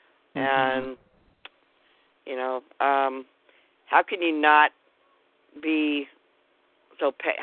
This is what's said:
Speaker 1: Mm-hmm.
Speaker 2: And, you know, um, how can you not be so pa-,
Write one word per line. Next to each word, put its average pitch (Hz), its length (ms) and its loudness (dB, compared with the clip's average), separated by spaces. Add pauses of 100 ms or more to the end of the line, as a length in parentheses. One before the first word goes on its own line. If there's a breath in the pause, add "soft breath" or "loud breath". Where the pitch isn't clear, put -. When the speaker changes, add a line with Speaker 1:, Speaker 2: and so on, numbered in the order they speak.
(360)
Speaker 1:
Mm-hmm. 131 520 0
Speaker 2:
And, 127 80 -14 (1300)
you 139 100 -8
know, 127 200 -4 (240)
um, 135 440 0 (600)
how 170 160 4
can 202 180 -8
you 165 180 0
not 151 320 6 (920)
be 151 440 -2 (920)
so 143 140 -2
pa-, - 300 -6